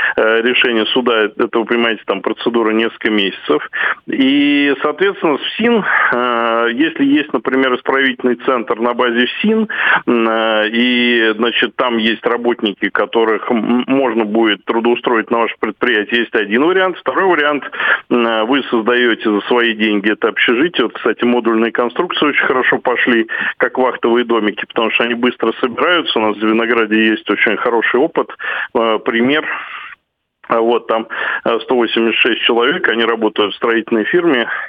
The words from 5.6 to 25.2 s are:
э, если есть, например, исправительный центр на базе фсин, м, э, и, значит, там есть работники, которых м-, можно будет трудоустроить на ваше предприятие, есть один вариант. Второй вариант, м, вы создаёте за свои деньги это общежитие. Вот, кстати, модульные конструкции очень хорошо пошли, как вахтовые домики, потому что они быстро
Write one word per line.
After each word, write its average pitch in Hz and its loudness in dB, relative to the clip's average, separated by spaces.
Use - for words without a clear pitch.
э, 117 0
если 143 0
есть, 143 2
например, 127 0
исправительный 131 0
центр 120 0
на 120 0
базе 120 0
фсин, 220 0
м, 117 2
э, 110 0
и, 120 2
значит, 113 0
там 123 0
есть 110 0
работники, 117 -2
которых 110 0
м-, 117 0
можно 123 0
будет 107 0
трудоустроить 117 0
на 117 2
ваше 113 0
предприятие, 113 0
есть 110 -6
один 107 2
вариант. 185 0
Второй 156 -2
вариант, 147 2
м, 117 2
вы 135 0
создаёте 117 2
за 101 2
свои 117 2
деньги 107 0
это 107 0
общежитие. 127 0
Вот, 107 -4
кстати, - -2
модульные 113 2
конструкции 151 -2
очень - 0
хорошо 131 2
пошли, 117 0
как 123 -2
вахтовые 120 2
домики, 107 -2
потому 113 -2
что - 0
они 120 -2
быстро 120 0